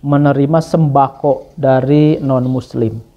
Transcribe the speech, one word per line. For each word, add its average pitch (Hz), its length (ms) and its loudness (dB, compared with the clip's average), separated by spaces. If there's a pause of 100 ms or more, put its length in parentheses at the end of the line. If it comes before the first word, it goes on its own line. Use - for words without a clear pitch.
menerima 143 560 2
sembako 143 960 -2
dari 143 640 2
non-muslim? 123 800 -4 (180)